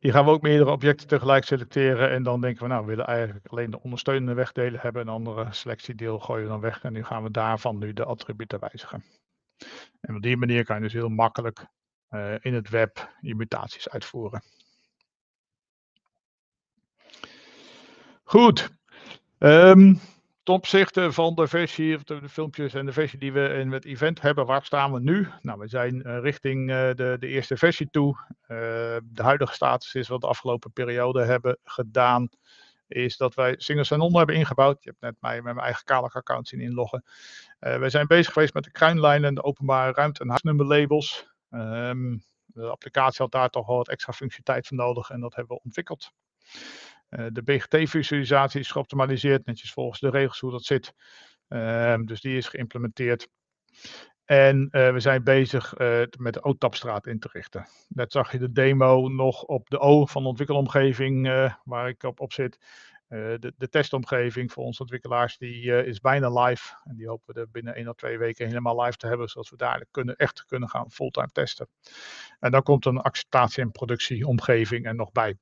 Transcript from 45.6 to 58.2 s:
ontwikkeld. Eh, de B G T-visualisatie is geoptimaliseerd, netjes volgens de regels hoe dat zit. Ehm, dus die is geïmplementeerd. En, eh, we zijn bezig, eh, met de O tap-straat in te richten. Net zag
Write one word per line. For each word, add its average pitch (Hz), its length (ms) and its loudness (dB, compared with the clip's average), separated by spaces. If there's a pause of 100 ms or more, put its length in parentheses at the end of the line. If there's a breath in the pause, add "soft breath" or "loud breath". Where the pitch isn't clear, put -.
ontwikkeld. 160 500 -12 (960 loud breath)
Eh, 113 240 -12
de 117 100 -10
B 135 180 2
G - 60 -12
T-visualisatie 143 920 0
is 127 100 -10
geoptimaliseerd, 135 760 0
netjes - 260 -10
volgens 127 280 -8
de 135 100 0
regels 135 300 -2
hoe 131 100 -6
dat 123 140 -10
zit. - 300 -2 (540 soft breath)
Ehm, 117 560 0
dus 110 160 -10
die 131 160 -4
is 127 120 -4
geïmplementeerd. 120 800 -6 (960 loud breath)
En, 135 460 6
eh, 127 220 4
we 127 80 -2
zijn 131 240 2
bezig, 135 500 2
eh, 120 280 0 (160)
met 117 160 -6
de - 80 -10
O 139 100 0
tap-straat 117 540 -4
in 117 120 -8
te - 140 -12
richten. - 360 -14 (200 soft breath)
Net 123 240 -8
zag 131 200 -2